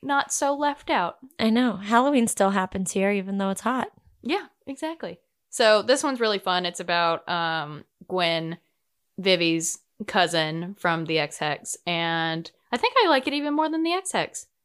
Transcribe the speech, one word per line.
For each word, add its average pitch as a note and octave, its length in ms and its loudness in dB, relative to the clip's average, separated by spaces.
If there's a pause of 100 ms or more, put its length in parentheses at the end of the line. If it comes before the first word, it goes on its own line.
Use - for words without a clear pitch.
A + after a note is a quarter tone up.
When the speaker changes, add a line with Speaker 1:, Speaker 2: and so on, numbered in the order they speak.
Speaker 1:
not C#4 300 -2
so C#4+ 220 0
left C#4+ 340 -2
out. G#3+ 300 0 (200)
Speaker 2:
I A3+ 120 2
know. A#3 260 2
Halloween A#3 500 2
still G3 240 2
happens F#3+ 420 -2
here, G3 200 2
even G3 260 -4
though G3 120 0
it's G3 120 -6
hot. B3 260 -2 (380)
Speaker 1:
Yeah, E4 200 -4 (200)
exactly. C#4 520 -10 (320)
So G#3+ 320 6
this B3+ 200 2
one's C4+ 160 -2
really G#3+ 200 0
fun. F3+ 260 0
It's F3 160 -6
about, E3+ 480 0
um, D#3+ 560 -4 (240)
Gwen, E3 480 -2 (640)
Vivi's E3+ 600 2 (280)
cousin E3+ 720 0
from E3 260 0
The D#3+ 140 0
Ex D3 200 -2
Hex, - 380 -6 (100)
and E3 640 -2 (220)
I B3 60 0
think A#4+ 160 -2 (100)
I F4+ 40 6
like C4+ 180 4
it C#4+ 80 0
even D4 200 -2
more D#4 140 0
than D#4+ 140 -2
The E4 100 0
Ex F#4+ 200 -4
Hex. - 340 -4 (180)